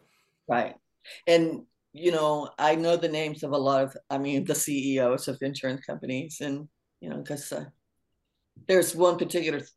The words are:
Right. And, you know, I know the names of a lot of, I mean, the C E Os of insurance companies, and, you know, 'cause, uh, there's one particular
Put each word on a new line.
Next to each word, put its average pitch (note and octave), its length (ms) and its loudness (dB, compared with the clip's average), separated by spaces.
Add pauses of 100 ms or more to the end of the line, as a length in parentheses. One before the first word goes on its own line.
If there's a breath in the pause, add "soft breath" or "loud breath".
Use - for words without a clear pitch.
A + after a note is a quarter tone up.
(480)
Right. A#2+ 260 0 (520 loud breath)
And, E3 380 4 (280)
you E3+ 200 0
know, D3+ 460 0
I D#3 160 4
know E3 220 2
the E3+ 120 0
names D3+ 340 -4
of C#3+ 100 -4
a C#3+ 60 0
lot C3+ 260 4
of, C3+ 120 -8 (140)
I C#3 80 -2
mean, C#3 260 0
the D3 100 0
C C#3 400 -2
E C3 60 2
Os B2+ 280 2
of C3+ 140 -6
insurance C3+ 420 -6
companies, D#3+ 560 -8
and, C#3+ 280 -6 (320)
you E3 80 -12
know, C#3+ 140 -8
'cause, - 300 -10
uh, D3+ 140 -8 (1000)
there's F3+ 280 4
one F3 240 4
particular D#3 440 -2 (140)